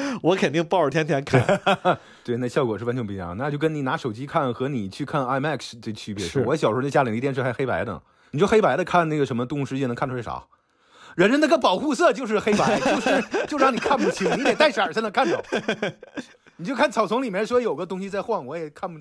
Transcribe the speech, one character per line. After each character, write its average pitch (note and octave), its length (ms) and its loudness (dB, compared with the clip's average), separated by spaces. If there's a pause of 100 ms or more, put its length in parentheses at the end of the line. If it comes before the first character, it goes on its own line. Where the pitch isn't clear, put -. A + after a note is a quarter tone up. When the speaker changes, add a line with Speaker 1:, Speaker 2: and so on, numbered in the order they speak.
Speaker 1:
<laughs> C4+ 220 -4
我 F3 140 4
肯 F#3+ 160 0
定 E3 120 2
抱 E3+ 180 2
着 C#3 80 2
天 D#3 160 0
天 C#3+ 180 0
看。 C3 180 4 (420)
Speaker 2:
<laughs> - 400 -2
对， A#2+ 120 -2
那 B2 120 -2
效 C3+ 180 0
果 A2 100 -2
是 G#2 80 -8
完 A#2+ 100 -2
全 B2 120 -4
不 G2+ 60 -6
一 G2 40 -8
样。 F2 220 -8
那 C#3+ 120 -4
就 D3 60 -4
跟 D#3 180 0
你 D3 80 -4
拿 C3 140 -2
手 B2+ 160 -4
机 B2 140 -10
看 C#3 260 0
和 B2+ 160 -4
你 A2+ 200 -4
去 C#3+ 160 -10
看 C3+ 220 -4
I B2+ 80 -2
M C3+ 120 0
A D#3 100 -2
X - 220 -12
的 A2+ 140 -10
区 G#2 200 -12
别 G2+ 120 -6
是， G#2+ 160 -2
Speaker 1:
是。 A#2+ 40 2
Speaker 2:
我 C3+ 120 0
小 D#3 140 2
时 G#2+ 40 2
候 B2+ 80 0
那 C#3+ 80 -2
家 C#3+ 120 4
里 B2 80 -2
那 A2+ 100 -2
电 C3+ 140 -2
视 B2 80 -2
还 B2+ 100 -2
黑 C3+ 120 -4
白 G2 200 -2
的， F#2+ 180 -8 (300)
你 C3+ 60 -2
说 G3+ 100 4
黑 A3 120 4
白 C#3+ 160 4
的 F3+ 80 0
看 E3+ 240 2
那 D3+ 80 -2
个 C#3+ 80 2
什 B2+ 120 -2
么 A#2+ 80 -2
动 C#3+ 160 -4
物 C3 60 -2
世 C3 120 -4
界 C3 80 -2
能 A#2+ 80 -2
看 C#3 140 -4
出 B2+ 60 -8
来 B2 80 -6
啥？ C2 200 -10 (760)
人 F#3+ 140 6
家 C4+ 60 4
那 D4+ 100 4
个 D#4 100 6
保 A3 200 4
护 C4 180 0
色 D#4 180 6
就 B3+ 140 -6
是 G#3 140 0
黑 G#3+ 140 2
白， G3+ 260 2
Speaker 1:
<laughs> - 0 -
Speaker 2:
就 C#4 200 2
是， - 240 2 (220)
就 D4 120 -4
让 C4 140 4
你 A3+ 60 -4
看 - 200 0
不 D#4+ 120 2
清， G3 160 -2 (120)
你 B3 40 -4
得 C4 120 2
带 D4+ 160 4
色 A3 120 0
儿 F3 100 -2
才 G#3+ 100 -2
能 G#3+ 80 -2
看 C4 180 2
着。 F4+ 140 0 (1120)
你 D#3+ 80 -12
就 A#3+ 100 -4
看 C4+ 160 2
草 A3 160 0
丛 A3 160 0
里 B3+ 80 -4
面 G3 160 -2
说 B3 140 2
有 G#3 140 0
个 F3 100 -6
东 F#3 160 -6
西 G3 80 -6
在 F#3+ 140 -4
晃， F#3+ 220 -4
我 C3+ 120 -8
也 E3 140 -8
看 - 220 -10
不 E3 80 -8